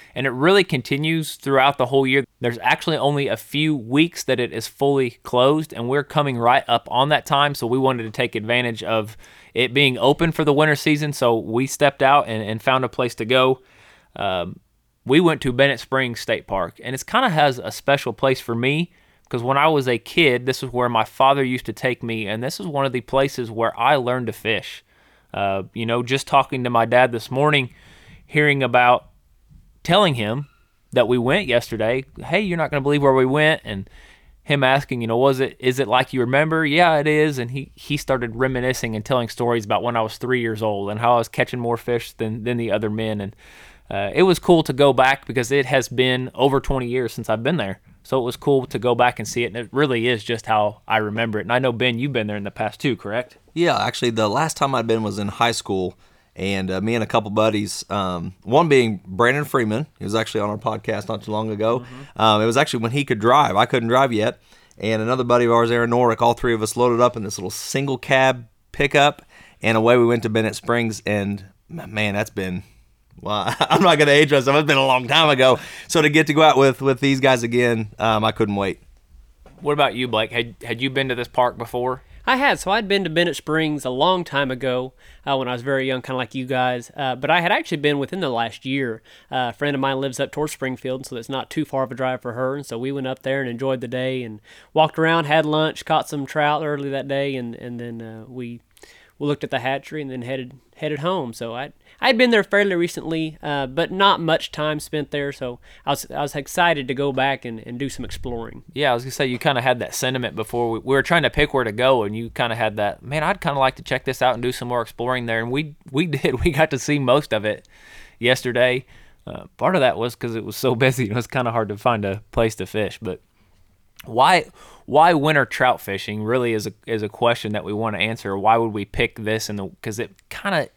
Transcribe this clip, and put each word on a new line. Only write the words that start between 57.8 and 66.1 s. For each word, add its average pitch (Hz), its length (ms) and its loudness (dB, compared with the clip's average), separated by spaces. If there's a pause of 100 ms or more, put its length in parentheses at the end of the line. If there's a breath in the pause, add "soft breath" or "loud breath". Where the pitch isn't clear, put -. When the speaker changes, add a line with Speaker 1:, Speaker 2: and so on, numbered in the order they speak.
Speaker 2:
um, 92 440 -4 (100)
one 147 240 2
being 117 380 4
Brandon 120 400 0
Freeman, 123 420 0 (120)
he - 40 -12
was 101 120 -4
actually 110 260 -2
on 104 80 -2
our 107 80 -6
podcast 107 500 -6
not 110 160 -6
too 107 80 -8
long 110 180 -4
ago. 110 300 0
Speaker 1:
Mm-hmm. 127 420 -10
Speaker 2:
Um, 107 200 4
it 110 40 2
was 117 120 2
actually 135 260 0
when 117 80 -2
he 139 140 -2
could 117 140 -2
drive. 120 360 4
I 113 100 4
couldn't 120 220 0
drive 127 240 4
yet. 110 300 -2 (360 soft breath)
And 110 240 -2
another 127 220 0
buddy 120 220 4
of 117 80 4
ours, 117 180 4
Aaron 117 200 2
Norick, 120 300 2